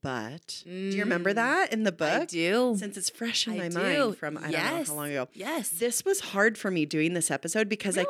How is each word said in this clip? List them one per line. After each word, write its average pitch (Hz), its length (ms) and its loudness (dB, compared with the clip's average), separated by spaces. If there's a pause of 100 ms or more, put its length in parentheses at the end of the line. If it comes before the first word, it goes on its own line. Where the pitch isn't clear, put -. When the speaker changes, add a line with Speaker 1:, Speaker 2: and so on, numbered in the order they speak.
Speaker 1:
but." 127 600 -6
Do 170 80 -18
you 196 320 -2
remember 180 260 2
Speaker 2:
Mm. 202 60 2
Speaker 1:
that 277 360 2
in 220 120 0
the 196 80 2
Speaker 2:
I 165 260 2
Speaker 1:
book? 330 120 -2
Speaker 2:
do. 208 460 2
Speaker 1:
Since 202 200 -6
it's 185 140 -4
fresh 233 360 -2
in 220 80 -4
Speaker 2:
I 175 140 -4
Speaker 1:
my - 0 -
mind 175 280 2
Speaker 2:
do. 240 180 2
Speaker 1:
from 151 220 -6
I 151 60 -6
don't 156 100 -4
know 160 60 0
how 233 200 0
Speaker 2:
Yes. 294 120 -4
Speaker 1:
long 147 200 -4
ago. 131 240 -2
Speaker 2:
Yes. 254 340 -4
Speaker 1:
This - 360 -2
was 392 140 2
hard 208 400 2
for 196 140 -2
me 160 120 2
doing 156 300 2
this 165 160 0
episode 196 380 0
because 208 280 -2
I 185 140 2